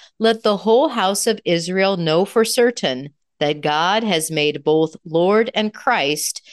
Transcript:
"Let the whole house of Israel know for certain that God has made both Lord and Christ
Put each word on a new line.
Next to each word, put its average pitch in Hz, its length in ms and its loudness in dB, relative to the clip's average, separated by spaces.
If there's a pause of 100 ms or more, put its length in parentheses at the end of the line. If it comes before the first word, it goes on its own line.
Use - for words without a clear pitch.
(180)
"Let 226 240 0
the 208 160 2
whole 226 300 2
house 208 400 -2
of 214 180 -2
Israel 185 500 0
know 170 300 2
for 226 200 0
certain 170 680 -2 (260)
that 151 220 -2
God 165 420 0
has 165 280 -2
made 147 320 -2
both 156 320 2 (100)
Lord 185 480 0
and 214 180 -2
Christ 156 720 -2 (120)